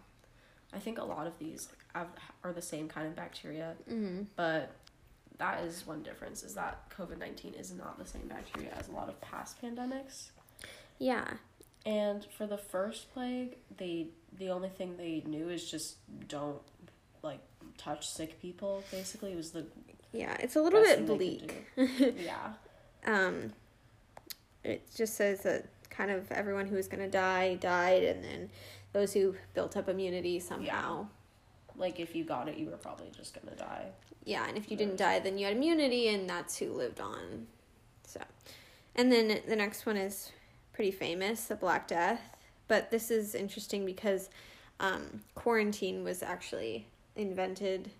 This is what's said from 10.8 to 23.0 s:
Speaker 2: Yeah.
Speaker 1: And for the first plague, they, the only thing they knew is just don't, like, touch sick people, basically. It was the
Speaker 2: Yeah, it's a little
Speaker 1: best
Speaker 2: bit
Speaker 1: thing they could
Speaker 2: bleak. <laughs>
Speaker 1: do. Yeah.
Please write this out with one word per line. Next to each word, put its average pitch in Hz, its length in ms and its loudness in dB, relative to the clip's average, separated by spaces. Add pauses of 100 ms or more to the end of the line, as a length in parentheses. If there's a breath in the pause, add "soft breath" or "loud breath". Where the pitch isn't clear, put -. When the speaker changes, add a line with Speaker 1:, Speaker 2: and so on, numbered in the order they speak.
Speaker 2:
Yeah. 254 280 2 (560)
Speaker 1:
And 208 400 2 (140)
for 214 80 -2
the 202 100 -2
first 202 560 -4
plague, 247 440 -4 (220)
they, 170 280 -2 (320)
the 190 120 -2
only 180 180 -2
thing 185 280 -6
they 165 300 -4
knew 156 240 -2
is 165 200 -6
just - 260 -6 (320)
don't, 147 340 -4 (600)
like, 139 180 -8 (360)
touch 151 320 -6
sick - 320 -8
people, 196 500 -4
basically. 190 420 -8
It 175 40 -6
was 160 140 -6
the 160 160 -6 (460)
Speaker 2:
Yeah, - 280 -4
it's 254 160 0
a 311 60 10
little 359 180 10
Speaker 1:
best 370 200 12
Speaker 2:
bit 214 60 2
Speaker 1:
thing 214 120 4
they 185 180 0
could - 600 0
Speaker 2:
bleak. 254 180 6
<laughs> - 0 -
Speaker 1:
do. 175 60 -6
Yeah. - 300 -6 (520)